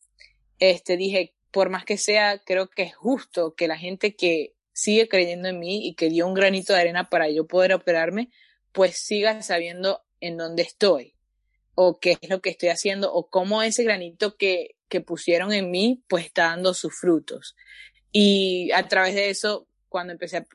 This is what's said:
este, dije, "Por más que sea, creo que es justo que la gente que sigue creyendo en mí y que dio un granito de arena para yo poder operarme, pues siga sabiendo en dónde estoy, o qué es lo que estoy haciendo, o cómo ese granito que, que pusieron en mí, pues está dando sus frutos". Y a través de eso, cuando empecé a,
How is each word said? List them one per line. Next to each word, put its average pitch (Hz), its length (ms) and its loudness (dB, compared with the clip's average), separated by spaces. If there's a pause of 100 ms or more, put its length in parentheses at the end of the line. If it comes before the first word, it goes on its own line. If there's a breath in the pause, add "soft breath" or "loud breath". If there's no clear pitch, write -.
(600 soft breath)
este, 180 380 2
dije, 190 380 -2 (160)
"Por 190 180 2
más 185 160 -6
que 202 120 -2
sea, 208 480 2
creo 185 240 -2
que - 140 -4
es 175 120 -8
justo 185 600 -4
que 170 120 -2
la 160 100 -2
gente 190 380 -6
que 165 400 -2 (180)
sigue 220 360 2
creyendo 180 400 0
en 180 100 -6
mí 196 280 -6
y 175 80 -8
que 165 140 0
dio 165 180 2
un 190 60 -2
granito 190 400 2
de 185 80 6
arena 175 280 0
para 165 200 0
yo 156 180 -2
poder 185 260 2
operarme, 180 560 -2 (420 soft breath)
pues 185 260 2
siga 214 440 -2
sabiendo 180 600 -4 (180)
en 170 160 -8
dónde 165 260 -2
estoy, 160 520 0 (600)
o 180 240 4
qué 170 220 2
es 165 80 -12
lo 185 120 -2
que 185 100 -4
estoy 170 180 -2
haciendo, 196 440 -2
o 165 160 -2
cómo 202 340 0
ese 226 200 0
granito 202 540 -2
que, 180 380 -2 (140)
que 175 120 -2
pusieron 170 520 -2
en 190 180 -2
mí, 220 360 0
pues 170 180 0
está 170 200 0
dando 180 280 0
sus 165 260 -8
frutos". - 560 -2 (560 loud breath)
Y 190 600 2
a 170 160 2
través 190 280 2
de 202 140 0
eso, 208 380 -4 (200)
cuando 180 260 -8
empecé 175 240 -10
a, 170 180 -8